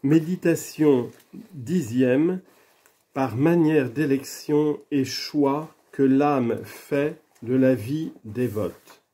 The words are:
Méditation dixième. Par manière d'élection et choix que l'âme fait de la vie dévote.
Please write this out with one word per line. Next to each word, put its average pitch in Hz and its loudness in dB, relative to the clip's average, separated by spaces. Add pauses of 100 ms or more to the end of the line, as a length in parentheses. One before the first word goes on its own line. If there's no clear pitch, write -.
Méditation 156 2 (440)
dixième. 135 0 (720)
Par 131 -2
manière 151 2
d'élection 147 -2 (120)
et 135 0
choix 143 -2 (160)
que - -2
l'âme 135 2
fait 151 -6 (240)
de 120 -2
la 131 4
vie 135 -6 (140)
dévote. 107 -6 (100)